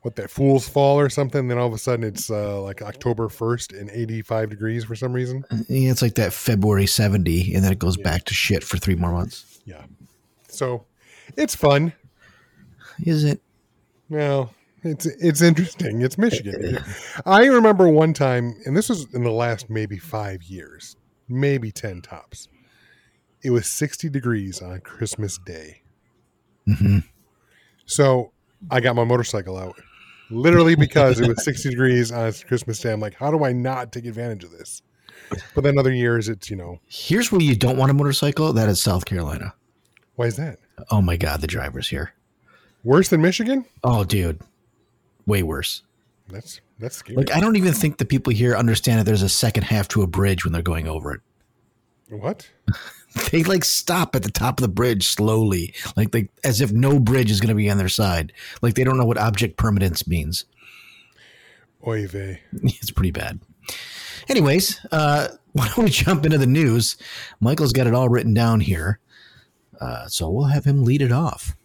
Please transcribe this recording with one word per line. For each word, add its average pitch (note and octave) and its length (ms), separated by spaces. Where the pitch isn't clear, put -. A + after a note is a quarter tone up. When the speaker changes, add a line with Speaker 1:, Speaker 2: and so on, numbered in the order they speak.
Speaker 1:
what, A#2+ 140
that G2 140
Fool's C3+ 380
Fall C#3+ 300
or C#3+ 100
something, C3 400
then B2 100
all B2 80
of A#2 60
a G#2+ 60
sudden A#2+ 260
it's, G#2+ 260
uh, G#2 320
like, G2 200
October A2+ 460
first A#2 440
and G2+ 180
eighty-five A2 600
degrees A2 340
for A2+ 100
some B2 180
reason. B2+ 380
Speaker 2:
Uh, A#2 80
yeah, C3 220
it's B2 120
like A#2 120
that G#2 180
February G2+ 540
seventy, F#2 680
and F#2+ 100
then F#2+ 80
it F#2+ 60
goes F2 200
Speaker 1:
Yeah. - 60
Speaker 2:
back E2+ 220
to - 80
shit - 300
for - 140
three F#2+ 180
more F2 160
months. - 520
Speaker 1:
Yeah. D2 200
So, B2 380
it's D4 180
fun. D3 380
Speaker 2:
Is D#3 240
it? D3 160
Speaker 1:
Well, C#3+ 440
it's, D#3+ 240
it's E3 360
interesting. D#3+ 600
It's C3 160
Michigan. G2 600
Speaker 2:
<laughs> - 220
Speaker 1:
I G3+ 200
remember G#3+ 420
one D#3+ 260
time, B2 400
and C#3 120
this G#3+ 120
was E3 240
in B2 100
the A#2+ 80
last A#2 400
maybe G#2 280
five G2 460
years, E2 520
maybe B2+ 420
ten F#2 300
tops. - 480
It C3 80
was A#2+ 180
sixty - 400
degrees A#2 540
on F2+ 180
Christmas - 580
Day. D#2+ 440
Speaker 2:
Mm-hmm. G2+ 320
Speaker 1:
So C3 460
I B2+ 100
got A#2+ 160
my A#2+ 80
motorcycle A2 520
out, F#2 200
literally E3 440
because C3+ 460
it A#2 80
was A2+ 160
Speaker 2:
<laughs> - 0
Speaker 1:
sixty C3+ 260
degrees B2 400
on A2+ 220
Christmas A2+ 340
Day. A#2 120
I'm G#2+ 80
like, G#2 140
"How C#3+ 160
do D#3 140
I B2+ 80
not B2 400
take A#2+ 140
advantage A2+ 380
of E2+ 60
this?" - 320
But C#3 100
then C#3+ 140
other C3 140
years, A#2 360
it's, A2 220
you G2+ 60
know. E2+ 300
Speaker 2:
Here's - 440
where F#3+ 120
you C#3 140
don't B2+ 200
want C3+ 140
a C3+ 40
motorcycle. C#3+ 580
That A2 160
is F#2 120
South F2+ 240
Carolina. E2+ 500
Speaker 1:
Why A#2+ 100
is G#2+ 100
that? D3 220
Speaker 2:
Oh, G#2+ 120
my E2+ 140
God, D#2 240
the - 80
drivers B1+ 400
here. - 240
Speaker 1:
Worse D3+ 240
than D#3+ 120
Michigan? A#3 440
Speaker 2:
Oh, A#2 200
dude. F2 360
Way G2 160
worse. - 400
Speaker 1:
That's, - 320
that's A2+ 180
scary. - 200
Speaker 2:
Like, C#3 160
I D#3 80
don't A3 160
even F3+ 180
think D3+ 240
the B2+ 80
people B2+ 260
here A#2+ 240
understand A2+ 440
that G2+ 40
there's G#2 180
a G2 60
second G#2 360
half G#2 240
to A2 140
a F#2 40
bridge F#2 380
when E2 80
they're E2+ 100
going D#2+ 260
over D2 260
it. - 60
Speaker 1:
What? A2 380
Speaker 2:
<laughs> - 100
They, D#3+ 100
like, F3+ 220
stop - 500
at C3 80
the G#2+ 80
top A#2 280
of B2+ 40
the A#2 60
bridge G#2+ 400
slowly, G#2 640
like, G#2+ 160
they, G#2+ 160
as A#2+ 160
if A#2 120
no C3+ 280
bridge A#2+ 300
is G2 100
gonna A2+ 140
be G#2 160
on G2+ 80
their F#2 100
side. F2 440
Like, A#2 120
they B2+ 100
don't C3 140
know A#2+ 80
what A#2 120
object G#2+ 380
permanence G2 500
means. E2 380
Speaker 1:
Oy G#2+ 200
vey. F#2+ 340
Speaker 2:
<laughs> - 100
It's - 280
pretty F#2 200
bad. - 300
Anyways, F3+ 500
uh, D3 360
<laughs> - 120
why B2 220
don't A#3 120
we E3 40
jump D#3+ 360
into D3+ 120
the C3+ 80
news? B2+ 500
Michael's C3+ 320
got B2+ 140
it A#2 80
all B2+ 160
written A2+ 240
down A2+ 260
here, E2+ 400
uh, A#2 260
so E2+ 220
we'll B2 180
have C#3+ 180
him C#3 200
lead C3+ 180
it B2 100
off. - 520